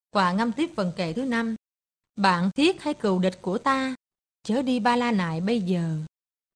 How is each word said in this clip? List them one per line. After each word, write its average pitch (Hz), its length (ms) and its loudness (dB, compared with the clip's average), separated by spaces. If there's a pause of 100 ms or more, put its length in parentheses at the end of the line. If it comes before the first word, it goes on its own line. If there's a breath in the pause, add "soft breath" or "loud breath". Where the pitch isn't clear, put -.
(100)
Quạ 185 220 2
ngâm 220 200 0
tiếp 330 240 -2
vần 180 200 -2
kệ 165 160 -4
thứ 240 120 -4
năm: 233 320 -2 (600)
"Bạn 190 340 2
thiết 339 320 2
hay 294 120 -2
cừu 190 240 0
địch 185 240 0
của 190 160 -4
ta, 262 360 -2 (480)
chớ 247 200 0
đi 247 180 0
Ba 240 160 2
La 240 160 2
Nại 170 280 0
bây 220 200 0
giờ. 170 360 0 (600)